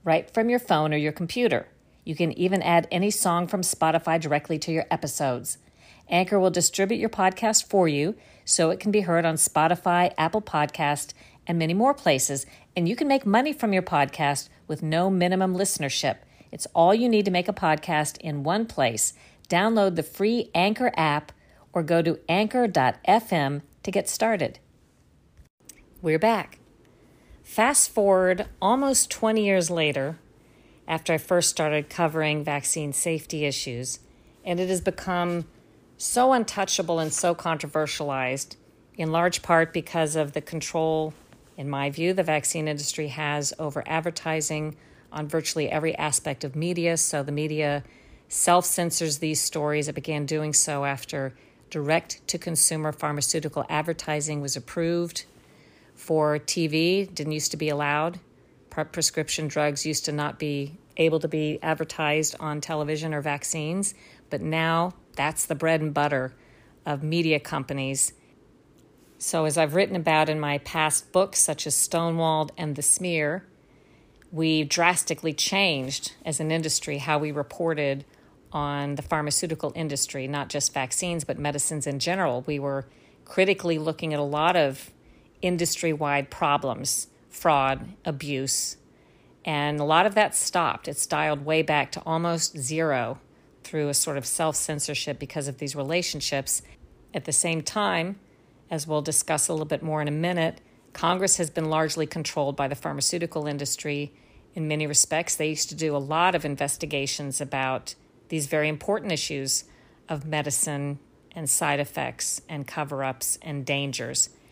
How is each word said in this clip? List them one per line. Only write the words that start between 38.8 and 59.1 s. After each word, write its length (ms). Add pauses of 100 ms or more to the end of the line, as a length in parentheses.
in 180
large 280
part 300
because 460
of 160
the 80
control, 720 (420)
in 120
my 220
view, 240
the 80
vaccine 460
industry 400
has 500
over 300
advertising 880 (360)
on 160
virtually 440
every 260
aspect 460
of 120
media. 420
So 260
the 80
media 520 (460)
self-censors 880
these 240
stories. 460
It 80
began 320
doing 260
so 320
after 480 (380)
direct-to-consumer 1200
pharmaceutical 800
advertising 720
was 140
approved 680 (720)
for 420
T 300
V. 380
Didn't 280
used 180
to 60
be 120
allowed. 500 (500)
Pre-, 140
prescription 640